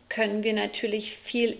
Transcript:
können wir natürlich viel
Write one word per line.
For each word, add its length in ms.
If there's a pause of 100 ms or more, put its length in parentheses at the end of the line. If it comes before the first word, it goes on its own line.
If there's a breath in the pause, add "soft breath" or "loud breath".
können 340
wir 100
natürlich 640
viel 440